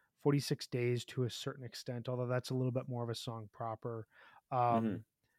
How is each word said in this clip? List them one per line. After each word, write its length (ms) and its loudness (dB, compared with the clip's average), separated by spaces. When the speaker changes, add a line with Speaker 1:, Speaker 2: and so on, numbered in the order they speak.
Speaker 1:
Forty-six 420 2
Days 400 0
to 200 -2
a 40 -2
certain 340 -8
extent, 460 -8
although 160 0
that's 240 0
a 60 0
little 160 4
bit 160 -2
more 160 -2
of 60 -2
a 60 -2
song 380 -8
proper. 540 -6
Um, 80 2
Speaker 2:
Mm-hmm. 360 4